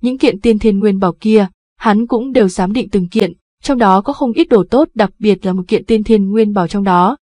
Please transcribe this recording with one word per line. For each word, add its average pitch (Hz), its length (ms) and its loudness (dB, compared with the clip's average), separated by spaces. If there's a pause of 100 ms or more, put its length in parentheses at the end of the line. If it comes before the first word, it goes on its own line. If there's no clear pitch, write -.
những 254 160 -4
kiện 214 220 0
tiên 220 180 2
thiên 208 200 0
nguyên 202 200 0
bảo 185 220 0
kia, 214 260 2 (320)
hắn 220 280 0
cũng 254 260 -4
đều 226 160 2
giám 185 240 -4
định 233 180 -4
từng 180 180 -2
kiện, 196 240 -2 (300)
trong 269 160 -2
đó 196 220 2
có 285 120 -6
không 247 200 -4
ít 330 160 -2
đồ 202 220 2
tốt, 294 240 2
đặc 202 240 -2
biệt 202 280 0
là 185 60 -2
một 185 160 -4
kiện 196 160 -2
tiên 220 200 0
thiên 202 260 2
nguyên 214 220 0
bảo 180 160 -2
trong 202 160 -4
đó, 185 320 2 (180)